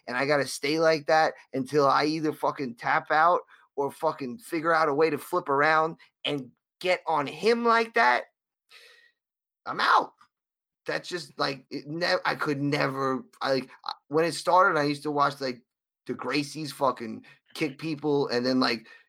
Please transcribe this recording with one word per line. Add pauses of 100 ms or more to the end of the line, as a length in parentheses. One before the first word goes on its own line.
and
I
gotta
stay
like
that (180)
until
I
either
fucking
tap
out (340)
or
fucking
figure
out
a
way
to
flip
around (280)
and (300)
get
on
him
like
that, (1400)
I'm
out. (760)
That's
just,
like,
it
nev-,
I
could
never, (160)
I,
like, (180)
uh, (160)
when
it
started,
I
used
to
watch,
like, (460)
the
Gracies
fucking (300)
kick
people
and
then,
like, (220)